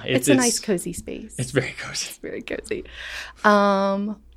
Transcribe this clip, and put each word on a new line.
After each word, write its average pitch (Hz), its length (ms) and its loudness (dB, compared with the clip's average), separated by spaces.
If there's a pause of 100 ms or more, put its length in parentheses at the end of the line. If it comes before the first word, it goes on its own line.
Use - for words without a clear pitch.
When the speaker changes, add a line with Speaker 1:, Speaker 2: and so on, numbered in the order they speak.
Speaker 1:
It's - 140 2
Speaker 2:
it's, 262 100 2
Speaker 1:
a - 40 8
Speaker 2:
it's, 262 80 8
Speaker 1:
nice, 240 180 2
cozy 175 340 -2
space. - 440 -12
Speaker 2:
it's 127 140 -4
very 135 260 -2
cozy. - 320 -8
Speaker 1:
It's - 100 -16
very - 220 -8
cozy. - 440 -6 (580)
Um, 202 760 4 (160)